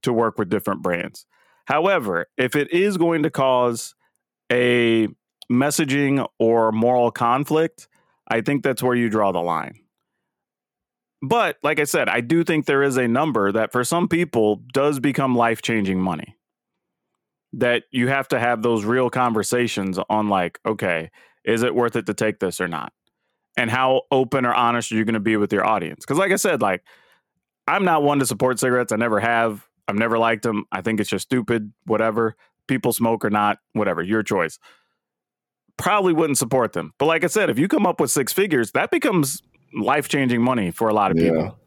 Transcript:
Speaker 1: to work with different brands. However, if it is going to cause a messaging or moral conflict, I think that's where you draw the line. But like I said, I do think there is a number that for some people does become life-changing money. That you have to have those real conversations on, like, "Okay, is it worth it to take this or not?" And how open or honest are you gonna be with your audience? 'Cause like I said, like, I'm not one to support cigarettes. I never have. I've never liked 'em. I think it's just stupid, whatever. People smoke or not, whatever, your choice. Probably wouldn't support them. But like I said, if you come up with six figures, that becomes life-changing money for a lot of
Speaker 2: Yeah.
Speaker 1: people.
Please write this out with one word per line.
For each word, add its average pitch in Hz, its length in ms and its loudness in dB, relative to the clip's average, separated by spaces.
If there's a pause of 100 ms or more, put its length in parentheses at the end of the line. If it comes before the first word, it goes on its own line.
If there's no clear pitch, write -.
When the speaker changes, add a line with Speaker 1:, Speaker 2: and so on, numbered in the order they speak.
Speaker 1:
to 127 100 0
work 113 240 0
with 98 120 -4
different 95 320 -4
brands. 87 440 -6 (400)
However, 139 600 0 (100)
if 127 180 0
it 147 160 0
is 185 260 2
going 165 260 2
to 160 60 0
cause 123 640 0 (580)
a 120 560 2 (440)
messaging 139 760 0 (140)
or 113 320 4
moral 120 400 2
conflict, 143 760 -2 (400)
I 117 140 0
think 139 220 -2
that's 131 200 -2
where 123 120 2
you 120 140 2
draw 104 220 2
the 87 100 -2
line. 85 380 -4 (1400)
But 185 420 0
like 151 160 0
I 147 60 2
said, 110 240 0
I 113 120 0
do 160 220 2
think 156 220 0
there 139 180 2
is 135 140 2
a 127 100 2
number 117 440 0
that 110 200 0
for 123 120 0
some 170 240 0
people 117 500 2 (160)
does 139 260 2
become 135 360 0
life-changing 113 640 0
money. 90 360 -6 (1160)
That 120 380 0
you 123 180 0
have 135 200 0
to 131 100 0
have 120 220 0
those 113 220 0
real 123 260 2
conversations 110 880 -2 (120)
on, 107 200 0
like, 92 360 -2
"Okay, 90 440 -4 (360)
is 113 180 0
it 123 100 0
worth 120 220 0
it 110 120 -2
to 107 60 -4
take 107 260 -2
this 90 200 -4
or 92 80 -2
not?" 78 240 -8 (680)
And 120 140 0
how 131 300 2 (100)
open 131 340 0
or 120 80 0
honest 120 380 0
are 110 40 -4
you 110 100 0
gonna 113 160 -2
be 110 160 0
with 104 160 0
your 98 120 0
audience? 98 400 -4
'Cause 139 120 -2
like 190 160 2
I - 20 2
said, 160 260 -2
like, 95 220 -2 (840)
I'm 190 200 0
not 165 180 2
one 143 160 2
to 139 60 2
support 127 340 -2
cigarettes. 123 320 0
I 107 60 -2
never 113 240 0
have. 117 440 0 (220)
I've 101 80 -4
never 113 240 0
liked 113 260 0
'em. 107 260 -2
I 95 100 -6
think 110 180 -2
it's 104 100 -2
just 98 140 -4
stupid, 113 480 -2 (140)
whatever. 110 500 0 (320)
People 127 240 -2
smoke 113 320 -2
or 117 60 0
not, 104 300 0 (140)
whatever, 92 300 -2
your 107 180 0
choice. 92 380 -2 (1160)
Probably 190 360 2
wouldn't 151 240 2
support 123 360 0
them. 80 260 -8
But 139 60 0
like 165 180 0
I 180 40 0
said, 190 220 0
if 110 80 -2
you 160 100 0
come 208 200 0
up 170 140 -2
with 143 100 0
six 135 220 -2
figures, 151 400 0
that 175 180 0
becomes 185 500 0 (320)
life-changing 127 680 0
money 120 300 0
for 110 180 -2
a 107 40 2
lot 101 180 2
of 85 60 0
Speaker 2:
Yeah. 82 140 4
Speaker 1:
people. 80 360 -2